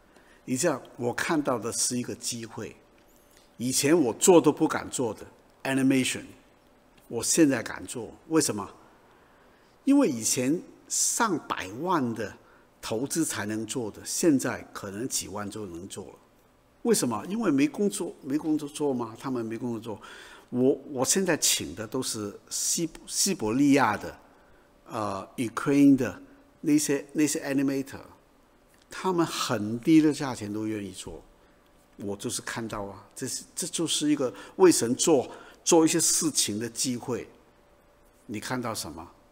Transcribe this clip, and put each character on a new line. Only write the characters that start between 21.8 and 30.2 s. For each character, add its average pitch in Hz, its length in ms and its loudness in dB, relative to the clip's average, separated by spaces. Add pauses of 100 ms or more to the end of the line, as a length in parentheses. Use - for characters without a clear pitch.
都 131 160 -6
是 104 340 -6 (120)
西-， - 400 -2 (180)
西 - 260 0
伯 110 200 -2
利 269 220 4
亚 110 220 4
的， 87 220 -10 (680)
呃， 101 480 -6
Ukraine 139 580 6
的 123 260 -2 (420)
那 147 140 4
些， 147 360 0
那 156 120 2
些 147 200 0
animator， 139 560 -2 (920)
他 - 220 -2
们 170 120 2
很 113 540 -2
低 160 220 6
的 151 120 4
价 135 220 -4